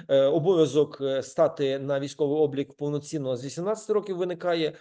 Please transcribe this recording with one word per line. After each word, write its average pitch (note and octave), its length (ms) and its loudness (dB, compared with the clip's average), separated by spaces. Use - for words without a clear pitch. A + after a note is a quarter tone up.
е, C#3 140 4
обов'язок, D3+ 800 2
е, C3+ 220 -2
стати C#3 560 0
на C#3 220 -2
військовий C#3+ 380 -2
облік C#3 380 0
повноцінно D3 600 -4
з A#2+ 80 -8
вісімнадцяти G#3 480 -6
років G3 240 -2
виникає, E3+ 640 -2